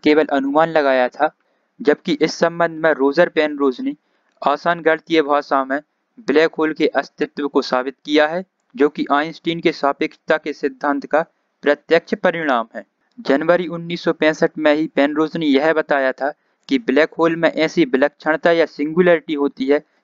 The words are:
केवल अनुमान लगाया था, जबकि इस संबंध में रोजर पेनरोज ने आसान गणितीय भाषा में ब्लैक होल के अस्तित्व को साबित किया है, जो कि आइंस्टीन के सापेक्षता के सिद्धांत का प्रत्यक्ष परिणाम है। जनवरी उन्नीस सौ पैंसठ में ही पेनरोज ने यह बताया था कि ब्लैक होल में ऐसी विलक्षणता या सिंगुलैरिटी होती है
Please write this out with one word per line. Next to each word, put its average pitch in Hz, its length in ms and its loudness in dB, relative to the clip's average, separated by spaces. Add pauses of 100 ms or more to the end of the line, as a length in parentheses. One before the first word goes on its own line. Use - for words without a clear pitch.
केवल 151 220 4
अनुमान 143 440 0
लगाया 135 400 0
था, - 260 -4 (440)
जबकि 151 420 0
इस 151 120 -2
संबंध 170 460 -2
में 160 140 2
रोजर 139 360 2
पेनरोज 143 520 -2
ने 139 140 -6 (460)
आसान 170 400 -2
गणितीय 160 400 0
भाषा 143 440 0
में 135 140 -6 (400)
ब्लैक 147 360 0
होल 156 180 -2
के 151 140 0
अस्तित्व 143 600 -4
को 139 140 0
साबित 131 340 -4 (100)
किया 151 220 2
है, 175 160 -6 (320)
जो 147 140 2
कि - 220 -6
आइंस्टीन 165 480 -4
के 160 120 0
सापेक्षता 156 640 -4
के 151 160 -8
सिद्धांत 143 520 -4
का 151 160 0 (420)
प्रत्यक्ष 151 500 0
परिणाम 156 600 -2
है। 104 100 -12 (340)
जनवरी 165 480 0
उन्नीस 170 360 -10
सौ 165 100 0
पैंसठ 156 440 0
में 151 180 2
ही 156 120 -2
पेनरोज 151 500 -2
ने 165 80 -4
यह 147 280 2
बताया 143 380 0
था 135 200 -4 (380)
कि 135 100 0
ब्लैक 143 380 2
होल 165 180 0
में 160 160 0
ऐसी 156 340 0
विलक्षणता 143 640 0
या 160 140 4
सिंगुलैरिटी 160 680 0
होती 143 340 -2
है 147 160 2 (200)